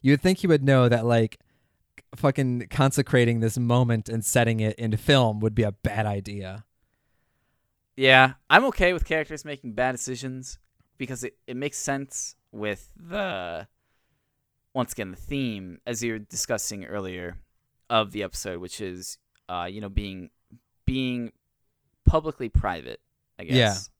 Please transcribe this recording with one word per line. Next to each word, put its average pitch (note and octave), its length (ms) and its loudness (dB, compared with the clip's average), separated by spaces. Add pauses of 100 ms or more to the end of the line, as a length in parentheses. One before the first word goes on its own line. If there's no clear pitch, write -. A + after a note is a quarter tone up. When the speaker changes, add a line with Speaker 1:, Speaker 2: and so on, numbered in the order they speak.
Speaker 1:
you C3+ 120 4
would C#3+ 80 2
think F#3 180 2
he G3 80 -2
would D3 160 4
know C3 260 6
that, A#2 160 2
like, A#2 340 2 (760)
fucking B2+ 540 0
consecrating B2+ 720 2
this A2+ 180 0
moment A#2+ 520 2
and A2+ 140 -4
setting A#2 360 2
it G#2+ 180 0
into A2 200 -2
film A#2+ 420 4
would A2 160 0
be A2+ 80 2
a G#2 80 0
bad G#2+ 340 -4
idea. G2+ 600 -8 (1300)
Speaker 2:
Yeah, C3 380 8 (160)
I'm G3+ 160 8
okay F#3 280 2
with E3 120 -2
characters D#3 380 -6
making C3+ 300 -12
bad B2+ 200 0
decisions B2+ 680 -10 (380)
because B2+ 260 -10
it, - 140 -10 (100)
it B2 100 -10
makes C#3+ 200 -6
sense - 580 -8 (160)
with G#2 440 -8
the, B2 720 -8 (1040)
once B2 200 -6
again, G2 180 -10
the F#2 60 -16
theme, G#2+ 680 -8
as A#2 180 -6
you A#2 100 -4
were A2 60 -8
discussing G#2 680 -8
earlier, F2+ 500 -8 (540)
of A2 220 0
the G2+ 120 -6
episode, F2+ 380 -8
which F2 180 -14
is, F#2 380 -10 (320)
uh, F2+ 200 -6
you G#2 120 -12
know, G2+ 80 -10
being, F#2+ 400 -4 (560)
being B2+ 460 -2 (720)
publicly D#3 420 2
private, D#2 540 -4 (360)
I - 60 -16
Speaker 1:
Yeah. E2 100 -4
Speaker 2:
guess. G#2+ 360 2 (100)